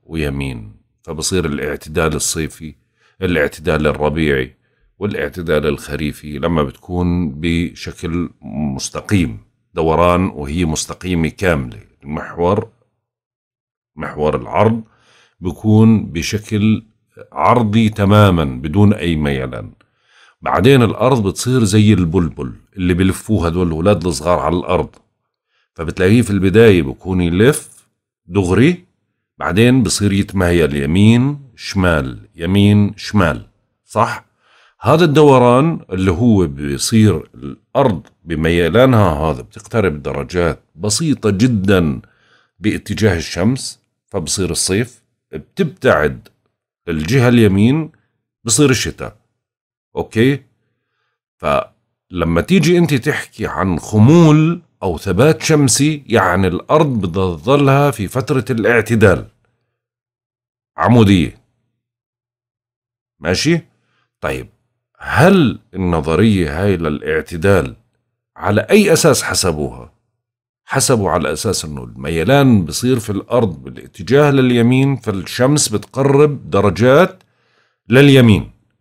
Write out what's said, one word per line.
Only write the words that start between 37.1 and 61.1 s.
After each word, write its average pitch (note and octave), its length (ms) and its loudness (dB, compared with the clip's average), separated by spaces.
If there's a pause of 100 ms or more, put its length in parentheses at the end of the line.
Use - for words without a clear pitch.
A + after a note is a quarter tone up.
الأرض D2 720 -4 (180)
بميلانها E2+ 880 2
هذا D2 280 -4
بتقترب D#2+ 640 -4
درجات C#2+ 600 -4 (120)
بسيطة G#2+ 540 -4
جدًا F#2+ 720 0 (580)
باتجاه F2+ 580 -2
الشمس، F#2+ 600 -4 (280)
فبصير F2+ 420 -6
الصيف، G2 540 -4 (280)
بتبتعد D#2 960 -2 (600)
الجهة F2 420 0
اليمين A#2+ 640 2 (520)
بصير C#3 260 2
الشتاء. E2+ 460 -6 (800)
أوكي؟ A#2+ 480 -2 (920)
فلما E2 1040 -4
تيجي F3 360 2
أنت E3+ 160 0
تحكي A#2+ 540 -6
عن F2 320 -4
خمول D#3 840 4 (220)
أو F#2 140 -4
ثبات B2+ 440 0
شمسي، D3 640 0
يعني F#2+ 400 2
الأرض B2+ 540 0
بتظلها G2 920 0
في G2 160 -6
فترة B2 420 -4
الاعتدال A2 760 2 (1500)
عمودية. G2+ 600 2 (1800)